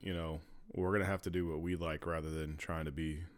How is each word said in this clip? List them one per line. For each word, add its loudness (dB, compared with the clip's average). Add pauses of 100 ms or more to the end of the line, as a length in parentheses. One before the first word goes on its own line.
you -2
know, -2 (340)
we're 4
gonna 4
have 2
to -2
do 2
what 0
we 2
like 0
rather 0
than -2
trying -2
to -2
be 0 (180)